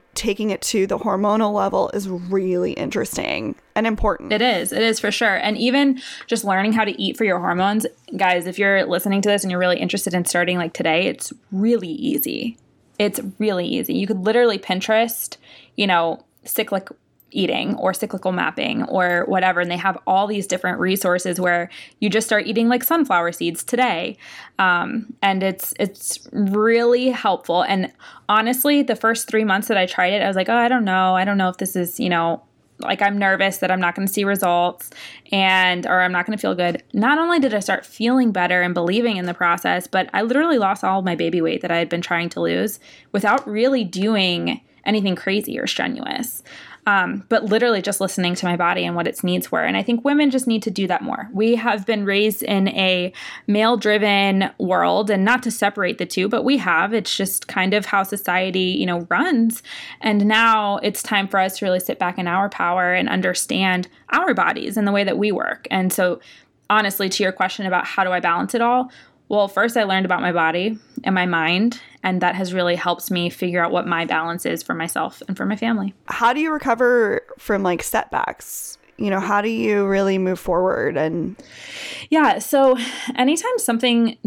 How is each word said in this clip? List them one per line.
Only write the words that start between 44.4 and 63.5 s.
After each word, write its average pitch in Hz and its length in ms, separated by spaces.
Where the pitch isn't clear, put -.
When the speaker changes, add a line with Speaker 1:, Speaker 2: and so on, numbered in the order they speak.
Speaker 2:
anything 196 320
crazy - 420
or - 80
strenuous. - 760
Um, 196 420
but 226 160
literally 214 360
just 190 180
listening 180 360
to - 100
my 175 100
body 175 300
and 175 100
what 170 120
its - 160
needs 180 280
were. 160 120
And 175 120
I 196 60
think 233 240
women 285 240
just 254 160
need 220 160
to 220 80
do 196 160
that 180 160
more. - 320
We 220 220
have 220 280
been 208 220
raised 202 380
in 196 240
a 185 440
male-driven 202 1120
world, 180 500
and 196 160
not 247 160
to 247 80
separate 202 480
the 180 80
two, 185 240
but 233 140
we 269 140
have. 180 360
It's 214 240
just - 300
kind 190 260
of 208 140
how 196 160
society, 185 560
you 185 260
know, 175 240
runs. 226 540
And 208 280
now 214 560
it's - 180
time 196 260
for 196 120
us 190 180
to - 80
really 185 140
sit - 180
back 180 220
in 180 80
our 190 220
power 180 440
and 180 160
understand 185 800